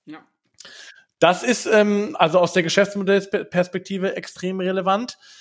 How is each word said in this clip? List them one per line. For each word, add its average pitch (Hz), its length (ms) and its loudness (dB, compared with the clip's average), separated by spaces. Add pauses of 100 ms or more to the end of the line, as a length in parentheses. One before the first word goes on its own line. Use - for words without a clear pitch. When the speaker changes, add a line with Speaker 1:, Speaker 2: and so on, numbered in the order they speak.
Speaker 1:
Ja. 156 120 -20 (1000)
Speaker 2:
Das 175 240 4
ist, 233 240 -2
ähm, 208 520 2
also 165 200 2
aus 175 160 2
der 185 80 2
Geschäftsmodellperspektive 190 1500 -2
extrem 185 440 -8
relevant. 190 580 -2 (220)